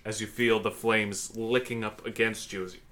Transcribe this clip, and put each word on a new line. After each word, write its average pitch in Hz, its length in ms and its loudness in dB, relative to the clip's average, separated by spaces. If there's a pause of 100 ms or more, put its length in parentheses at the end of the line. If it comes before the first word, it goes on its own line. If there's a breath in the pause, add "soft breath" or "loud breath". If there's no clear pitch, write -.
as 110 160 -4
you 107 60 -4
feel 113 320 4
the 104 120 0
flames 107 640 0
licking 117 480 0
up 107 220 -6
against 113 480 -2
you 95 100 -4
as 92 120 -10
you, - 40 -18 (120)